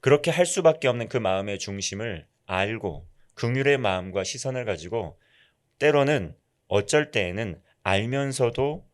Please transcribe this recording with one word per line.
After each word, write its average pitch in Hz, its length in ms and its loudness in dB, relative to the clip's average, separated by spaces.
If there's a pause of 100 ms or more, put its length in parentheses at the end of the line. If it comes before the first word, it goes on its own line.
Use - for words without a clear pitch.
그렇게 143 300 4
할 175 160 4
수밖에 165 420 2
없는 120 200 -2
그 - 80 -6
마음의 98 420 -2
중심을 101 680 -8 (180)
알고 95 640 -4 (260)
긍휼의 135 440 2
마음과 95 440 -2
시선을 127 420 -6
가지고 90 540 -6 (600)
때로는 139 580 2 (320)
어쩔 147 420 2
때에는 95 500 -4 (220)
알면서도 131 1120 0